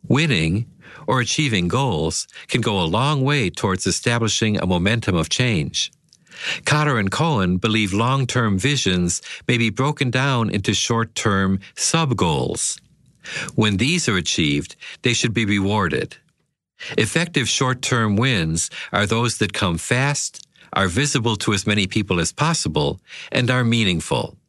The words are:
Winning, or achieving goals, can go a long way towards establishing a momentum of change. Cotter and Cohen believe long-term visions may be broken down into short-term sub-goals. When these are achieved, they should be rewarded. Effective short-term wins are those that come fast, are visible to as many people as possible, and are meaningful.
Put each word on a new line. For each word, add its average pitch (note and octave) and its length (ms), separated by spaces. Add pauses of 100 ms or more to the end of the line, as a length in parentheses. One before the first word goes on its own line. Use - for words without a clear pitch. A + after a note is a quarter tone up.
Winning, A#2 600 (400)
or B2+ 120
achieving A#2 480
goals, F2 600 (200)
can B2 140
go G#2 200
a E2+ 40
long C3 380
way C3 260
towards - 360
establishing A2+ 720
a - 80
momentum F#2 500
of D#2+ 140
change. G#2+ 640 (760)
Cotter D3 320
and G2 140
Cohen G2 460
believe G#2+ 360
long-term A#2+ 640
visions F#2 640 (260)
may B2 100
be A2+ 120
broken C#3 400
down B2+ 400
into G#2 240
short-term G2 880 (160)
sub-goals. - 1040 (760)
When G#2+ 220
these D#3 320
are G2 80
achieved, D2+ 580 (280)
they B2 100
should A2+ 200
be A2+ 120
rewarded. G2 720 (800)
Effective E3 500
short-term B2+ 680
wins F#2+ 540 (220)
are G#2 140
those A2+ 320
that G2+ 160
come F2 240
fast, - 680 (280)
are G2 140
visible A#2 500
to G#2+ 160
as G2 140
many G#2 200
people F#2+ 320
as E2 140
possible, D#2 680 (320)
and B2 180
are B2+ 140
meaningful. A2 720 (140)